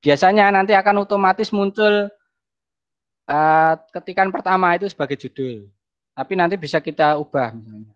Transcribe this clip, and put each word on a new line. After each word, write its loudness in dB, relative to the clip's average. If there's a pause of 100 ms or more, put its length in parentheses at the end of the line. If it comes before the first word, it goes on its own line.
Biasanya 4
nanti 2
akan 2
otomatis 0
muncul, 0 (1200)
eh, 2 (180)
ketikan -4
pertama 0
itu -6
sebagai -6
judul. -12 (480)
Tapi -8
nanti 0
bisa -4
kita -2
ubah -4
misalnya. -20